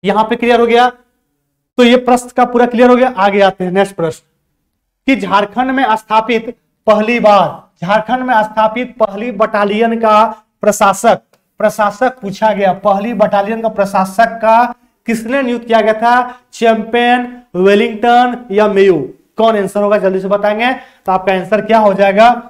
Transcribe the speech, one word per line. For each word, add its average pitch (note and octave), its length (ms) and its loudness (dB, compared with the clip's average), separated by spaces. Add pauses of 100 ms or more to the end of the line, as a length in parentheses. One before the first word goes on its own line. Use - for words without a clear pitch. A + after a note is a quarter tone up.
यहां G3+ 200 0
पे A#3 120 -4
clear A#3 240 0
हो A#3 60 2
गया, A#3 220 2
तो - 960 -6
ये A#3+ 140 4
प्रश्न B3 380 -2
का B3 100 2
पूरा B3 200 0
clear B3 240 2
हो B3 60 6
गया। B3+ 220 0
आगे G3 240 2
आते F#3+ 220 0
हैं F3+ 80 -6
next G3 240 -2
प्रश्न E3 300 -6 (800)
कि C4+ 120 2
झारखंड G3+ 520 -2
में C4 140 0 (120)
स्थापित A3+ 540 -2 (360)
पहली G#3+ 340 2
बार, G3 280 4 (340)
झारखंड G#3+ 400 -2
में B3+ 200 -2
स्थापित A3 560 -4
पहली G#3+ 340 -4
battalion G#3+ 680 0
का G#3+ 240 4 (380)
प्रशासक, G3+ 600 2 (380)
प्रशासक G#3 600 -2
पूछा G3+ 320 -2
गया, F#3+ 220 0
पहली G3+ 400 -2
battalion G#3 480 -2
का A3+ 80 -2
प्रशासक G3+ 680 -2
का A3+ 240 2 (460)
किसने A#3 340 -4
नियुक्त A#3+ 240 -4
किया A3+ 140 2
गया G#3+ 140 0
था? A#3+ 460 -2 (120)
चैंपियन, A#3+ 920 -2 (140)
वेलिंगटन A#3 960 0
या G#3 160 2
मेयो? G3 320 2 (380)
कौन A3 200 2
answer G3+ 240 -4
होगा G#3 160 0
जल्दी F#3+ 220 -2
से F#3+ 80 -8
बताएंगे। G#3 440 -2
तो - 400 -8
आपका F#3 220 -2
answer F#3+ 280 -2
क्या A3 180 2
हो G#3 140 2
जाएगा? G3 360 2 (200)